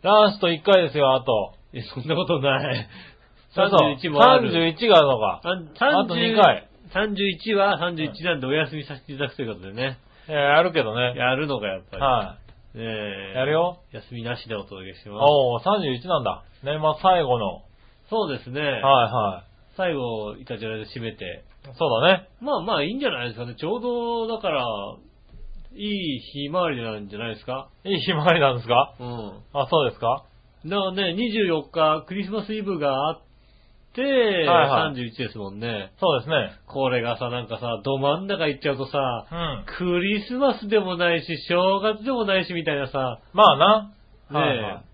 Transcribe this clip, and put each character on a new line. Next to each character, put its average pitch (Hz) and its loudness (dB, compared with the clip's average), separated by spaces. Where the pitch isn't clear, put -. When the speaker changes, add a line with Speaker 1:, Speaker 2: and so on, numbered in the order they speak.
Speaker 1:
ラ 208 6
ス 208 -8
ト 175 2
一 160 -2
回 190 6
で 143 0
す 151 -4
よ、 131 6
あ 127 0
と。 110 0
Speaker 2:
え、 123 -10
そ - -10
ん 127 -10
な 160 0
こ 180 0
と 165 0
な 135 0
い。 113 -6
Speaker 1:
そ 196 4
う 202 0
そ 190 6
う。 - 10
Speaker 2:
三 135 4
十 170 -6
一 - -
も 147 4
あ 254 10
る。 220 2
Speaker 1:
三 165 2
十 165 2
一 165 -2
が 196 8
あ - 8
る 143 4
の 127 2
か。 98 -2
Speaker 2:
あ、 175 -4
三 277 4
十、 302 4
Speaker 1:
あ 202 2
と 180 -4
二 220 0
回。 135 6
Speaker 2:
三 208 -2
十 196 0
一 202 -2
は 196 2
三 175 -4
十 156 -4
一 151 -8
な 175 0
ん 135 -6
で 127 -6
お 135 0
休 156 -2
み 147 -8
さ 147 -14
せ - -20
て 147 -14
い 131 -12
た 143 -4
だ 127 -4
く - -18
と 147 -8
い 123 -4
う 110 -8
こ 87 -20
と 90 -16
で 98 -14
ね。 127 -6
Speaker 1:
い 156 -12
や、 151 -2
や 143 6
る 180 2
け 156 2
ど 110 -2
ね。 123 0
Speaker 2:
や 127 2
る 151 -4
の 135 -4
か、 104 -6
や 95 -4
っ - -16
ぱ 98 -14
り。 135 -4
Speaker 1:
は 110 0
い。 - -14
Speaker 2:
ね 113 -10
え。 101 -8
Speaker 1:
や 131 0
る 147 0
よ。 175 0
Speaker 2:
休 120 -18
み 117 -10
な 120 -6
し - -16
で 113 -8
お 98 -8
届 95 -16
け 95 -16
し - -20
ま 107 0
す。 - 8
Speaker 1:
お 135 6
う、 117 -2
三 202 0
十 147 -4
一 123 -6
な 165 0
ん - -8
だ。 92 -4
年 151 -4
末 156 0
最 180 4
後 123 0
の。 92 -4
Speaker 2:
そ 214 -2
う 131 -6
で - -14
す 123 -14
ね。 143 -6
Speaker 1:
は 147 -2
い - 0
は 117 4
い。 - -20
Speaker 2:
最 180 -2
後、 113 -6
イ 127 -18
タ 110 -10
ジ 113 -10
ラ 110 -6
で 107 -10
締 120 -12
め 110 -8
て。 90 -12
Speaker 1:
そ 160 -2
う 117 2
だ 185 6
ね。 - -18
Speaker 2:
ま 262 -4
あ 175 -4
ま 196 -4
あ、 143 0
い 175 -4
い - -6
ん 269 -6
じ 277 -2
ゃ - 0
な 127 -6
い 120 -6
で 110 -10
す 107 -14
か 120 -8
ね。 120 -12
ち 151 -10
ょ 208 -2
う 226 -6
ど、 233 -4
だ 226 -6
か 185 -4
ら、 135 -2
い 208 -14
い 190 -4
日 143 -8
回 170 -2
り 120 -6
な 110 -6
ん 101 -14
じ 104 -14
ゃ 104 -10
な 117 -6
い 107 -6
で - -18
す - -20
か。 127 -10
Speaker 1:
い 196 -4
い 170 -2
日 156 -2
回 165 2
り 160 4
な 139 4
ん - -2
で 120 -6
す 117 -10
か？ 120 2
Speaker 2:
う 123 -12
ん。 117 -10
Speaker 1:
あ、 135 -2
そ 156 2
う 113 0
で 107 -6
す - -18
か？ 120 -2
Speaker 2:
だ 185 -4
か 196 -2
ら 185 -4
ね、 185 -4
二 220 -2
十 208 0
四 160 0
日、 156 0
ク 180 -10
リ 196 -4
ス 190 -10
マ 214 -4
ス 214 -6
イ 214 -6
ブ 185 -4
が 143 0
あ - -2
っ 160 -8
て、 247 -6
Speaker 1:
は 269 0
い 214 2
は 170 6
い。 139 0
Speaker 2:
三 139 -8
十 123 -6
一 113 -12
で 117 -6
す - -14
も 98 -8
ん 101 -14
ね。 107 -6
Speaker 1:
そ 165 2
う - 0
で - -14
す 143 -10
ね。 135 0
Speaker 2:
こ 131 -2
れ 123 0
が 117 -4
さ、 123 -4
な 123 -6
ん 110 -14
か 113 -8
さ、 117 -6
ど 139 -2
真 143 0
ん 196 -10
中 165 -2
行 139 -4
っ - -20
ち - -4
ゃ 139 0
う 135 -4
と 131 -6
さ、 147 -6
Speaker 1:
う 165 -12
ん。 151 -6
Speaker 2:
ク 175 -2
リ 202 -2
ス 247 -10
マ 269 2
ス 208 -12
で 208 2
も 185 -4
な 175 2
い 160 0
し、 165 -6
正 185 2
月 214 -2
で 262 -4
も 233 0
な 190 2
い 180 -2
し、 180 -10
み 165 -4
た 156 0
い - -2
な 139 -4
さ。 127 -4
Speaker 1:
ま 208 6
あ 156 8
な。 208 6
Speaker 2:
ね - -16
え。 - -10
Speaker 1:
は 147 2
い - -4
は 107 -4
い。 - -12